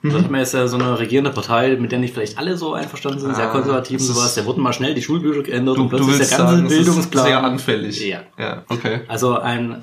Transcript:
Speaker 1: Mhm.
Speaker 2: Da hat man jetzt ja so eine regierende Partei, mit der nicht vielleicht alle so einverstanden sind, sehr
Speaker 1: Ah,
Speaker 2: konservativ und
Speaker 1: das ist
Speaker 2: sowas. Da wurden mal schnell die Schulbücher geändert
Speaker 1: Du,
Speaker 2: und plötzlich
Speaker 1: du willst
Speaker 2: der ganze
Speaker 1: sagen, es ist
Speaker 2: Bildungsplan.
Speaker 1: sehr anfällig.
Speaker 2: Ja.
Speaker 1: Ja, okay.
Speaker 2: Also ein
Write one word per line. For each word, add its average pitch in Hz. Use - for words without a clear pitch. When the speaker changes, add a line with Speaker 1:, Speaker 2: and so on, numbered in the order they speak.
Speaker 1:
Mhm. 147
Speaker 2:
Da 147
hat 175
man 135
jetzt 127
ja 131
so 123
eine 123
regierende 131
Partei, 127
mit 120
der 123
nicht 123
vielleicht 107
alle 175
so 160
einverstanden 143
sind, 139
sehr 113
Speaker 1:
Ah, 113
Speaker 2:
konservativ 131
und 131
Speaker 1:
das -
ist 120
Speaker 2:
sowas. 120
Da 107
wurden 127
mal 123
schnell 135
die 123
Schulbücher 147
geändert 127
Speaker 1:
Du, 135
Speaker 2:
und 123
plötzlich 135
Speaker 1:
du 143
willst 139
Speaker 2:
der 131
ganze -
Speaker 1:
sagen, 135
es 147
ist 156
Speaker 2:
Bildungsplan. 160
Speaker 1:
sehr 131
anfällig. 110
Speaker 2:
Ja. 92
Speaker 1:
Ja, 110
okay. 113
Speaker 2:
Also 117
ein 120